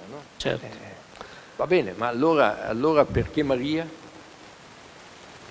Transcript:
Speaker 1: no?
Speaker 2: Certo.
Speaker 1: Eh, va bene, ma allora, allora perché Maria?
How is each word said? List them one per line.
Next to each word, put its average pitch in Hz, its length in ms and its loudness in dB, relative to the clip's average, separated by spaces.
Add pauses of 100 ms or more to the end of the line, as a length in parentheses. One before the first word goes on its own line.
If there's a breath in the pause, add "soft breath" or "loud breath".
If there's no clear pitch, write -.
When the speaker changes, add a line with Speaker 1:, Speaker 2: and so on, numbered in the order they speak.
Speaker 1:
no? 139 140 -14 (160)
Speaker 2:
Certo. 120 280 -4
Speaker 1:
Eh, 110 280 -16 (640 loud breath)
va 139 100 -2
bene, 143 320 2
ma 110 80 -2
allora, 123 600 4
allora 139 380 4
perché - 360 -2
Maria? 147 480 -2 (1600)